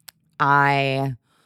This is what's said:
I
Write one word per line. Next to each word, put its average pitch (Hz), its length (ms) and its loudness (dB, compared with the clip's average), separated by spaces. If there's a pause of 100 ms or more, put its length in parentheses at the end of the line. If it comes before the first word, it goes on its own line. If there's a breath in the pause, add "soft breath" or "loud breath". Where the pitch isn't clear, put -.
(400)
I 139 760 0 (300)